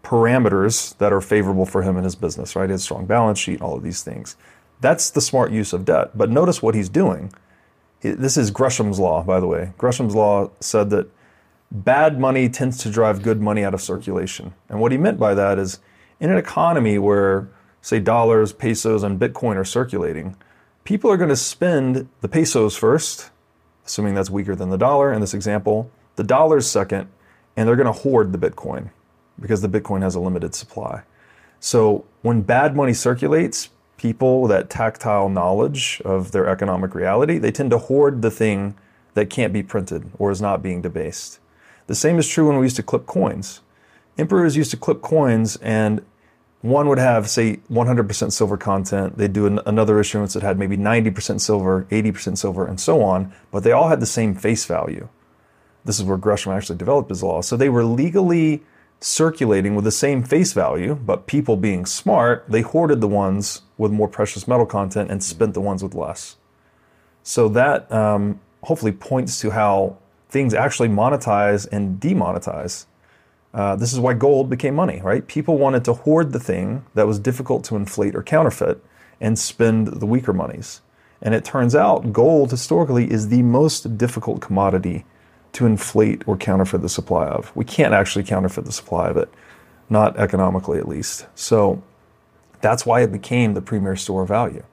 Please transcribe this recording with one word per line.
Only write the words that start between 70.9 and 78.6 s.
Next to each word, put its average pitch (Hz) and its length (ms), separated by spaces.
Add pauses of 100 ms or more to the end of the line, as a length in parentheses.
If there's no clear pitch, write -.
and 98 300
demonetize. 90 840 (680)
Uh, 101 220
this 117 160
is 123 80
why 123 140
gold 135 360
became 127 240
money, 160 300
right? 98 240
People 151 300
wanted 131 260
to 120 100
hoard 151 380
the 120 80
thing 98 540
that 107 120
was 104 140
difficult 123 460
to 110 100
inflate 101 400
or 110 80
counterfeit - 580 (380)